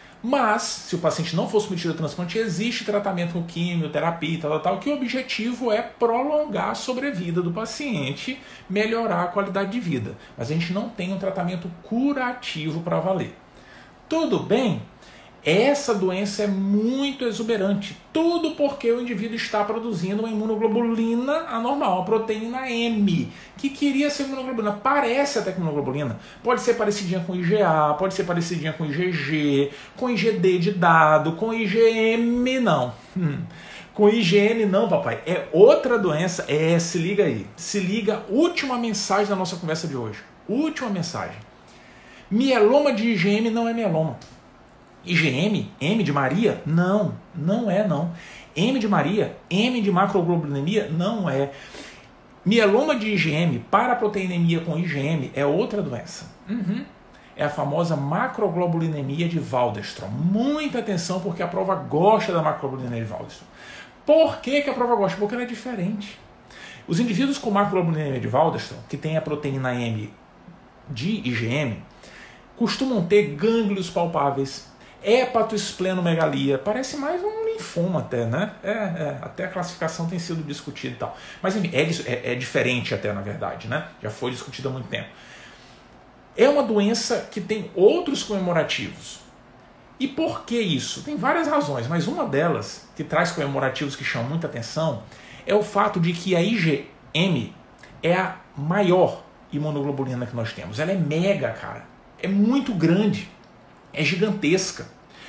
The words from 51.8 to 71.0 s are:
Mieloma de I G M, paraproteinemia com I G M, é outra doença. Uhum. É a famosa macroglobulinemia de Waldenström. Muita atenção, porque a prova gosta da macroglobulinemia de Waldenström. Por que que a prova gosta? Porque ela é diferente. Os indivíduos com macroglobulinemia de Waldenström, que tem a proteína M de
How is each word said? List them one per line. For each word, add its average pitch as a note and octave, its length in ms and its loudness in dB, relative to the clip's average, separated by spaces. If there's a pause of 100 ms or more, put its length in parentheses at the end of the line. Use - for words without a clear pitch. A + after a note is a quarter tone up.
Mieloma A3+ 500 6
de A3 120 -2
I G#3 100 2
G D#3 140 2
M, D3 400 0
paraproteinemia G3 880 2
com D#3 180 -2
I F3 100 0
G C#3+ 120 -2
M, C#3+ 340 -2
é C3+ 100 -2
outra G3 380 0
doença. B2 460 -8 (200)
Uhum. A3 380 -4 (500)
É D3 100 -2
a D3 40 0
famosa D3+ 460 -2
macroglobulinemia E3 1300 0
de E3 120 -2
Waldenström. A2+ 720 -2
Muita A#3+ 680 0
atenção, F#3 420 -2
porque E3+ 220 -4
a E3+ 60 -2
prova F#3+ 260 -2
gosta F3+ 580 4
da E3+ 120 2
macroglobulinemia C3 600 -4
de G#2+ 60 -6
Waldenström. - 380 -12 (580)
Por D#4 320 6
que C#4+ 240 0
que C#4+ 80 -2
a - 40 -2
prova A#3+ 220 2
gosta? F#3+ 220 0
Porque G#3 160 -2
ela B3 120 -4
é - 20 -10
diferente. G#3+ 720 -6 (680)
Os E3+ 120 2
indivíduos A#3+ 400 0
com A#3+ 100 -4
macroglobulinemia E3 720 2
de A2+ 80 -4
Waldenström, D3 500 0 (100)
que D3 100 -8
tem D#3 200 -4
a D#3 40 0
proteína C3+ 520 -4
M A2+ 400 -4 (720)
de D3 400 -2